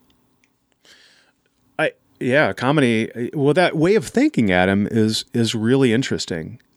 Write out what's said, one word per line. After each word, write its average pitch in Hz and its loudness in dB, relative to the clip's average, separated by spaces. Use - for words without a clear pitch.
I, 156 -2
yeah, 131 0
comedy. 120 -2
Well, 147 2
that 175 0
way 170 2
of 214 0
thinking, 233 0
Adam, 95 4
is, 110 0
is 113 -2
really 120 2
interesting. 98 -6